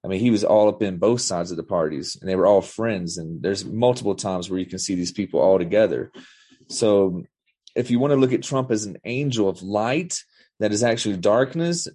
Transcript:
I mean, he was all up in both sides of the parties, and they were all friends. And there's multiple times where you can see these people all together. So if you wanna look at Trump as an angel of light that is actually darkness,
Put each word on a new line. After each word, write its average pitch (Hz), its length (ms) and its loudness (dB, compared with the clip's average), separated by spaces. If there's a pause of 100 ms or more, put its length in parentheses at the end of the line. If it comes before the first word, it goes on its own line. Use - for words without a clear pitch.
I - 40 -8
mean, 95 120 -2
he 120 120 2
was 104 120 2
all 107 260 6
up 104 120 -2
in 95 160 -2
both 117 240 2
sides 87 300 -4
of 82 60 -8
the 78 60 -6
parties, 78 560 -4
and 92 100 -8
they 92 60 0
were 92 120 4
all 98 140 6
friends. 92 560 -4
And 80 240 -10
there's 98 240 -2
multiple 113 500 0
times 92 340 -6
where 92 100 -4
you 92 60 -6
can 92 140 -10
see 95 160 -4
these 87 160 -4
people 95 300 -2
all 95 160 6
together. 90 540 0 (580)
So 98 540 2 (520)
if 123 160 -2
you 120 80 4
wanna 143 160 2
look 131 180 4
at 117 100 0
Trump 131 280 -2
as 107 140 -2
an 98 180 -12
angel 120 460 -2
of 90 120 -6
light 117 560 -2 (420)
that 107 120 -2
is 104 120 0
actually 110 340 0
darkness, 131 760 0